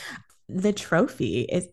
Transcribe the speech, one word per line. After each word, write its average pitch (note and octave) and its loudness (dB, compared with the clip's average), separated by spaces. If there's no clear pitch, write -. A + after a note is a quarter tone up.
The G3 0
trophy D#3+ 0
is F3+ -2